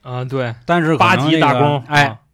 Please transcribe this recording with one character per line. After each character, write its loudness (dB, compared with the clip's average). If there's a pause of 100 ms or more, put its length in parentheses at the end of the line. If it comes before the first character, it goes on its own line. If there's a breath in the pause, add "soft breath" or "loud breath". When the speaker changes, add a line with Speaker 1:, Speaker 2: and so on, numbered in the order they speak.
Speaker 1:
啊， -8
对。 -6 (120)
Speaker 2:
但 0
是 0
可 2
能 4
这 4
个， -2
Speaker 1:
八 0
级 2
大 2
工。 0
Speaker 2:
哎， 2
Speaker 1:
啊。 -8 (140)